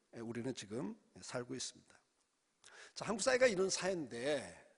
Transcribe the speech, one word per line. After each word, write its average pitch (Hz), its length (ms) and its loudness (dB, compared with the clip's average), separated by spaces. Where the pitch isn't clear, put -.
예, 123 60 -10
우리는 117 340 -4
지금 131 420 -6
살고 127 360 -6
있습니다. - 440 -12
자, - 120 -8
한국 196 180 0
사회가 254 240 8
이런 190 200 4
사회인데 135 880 0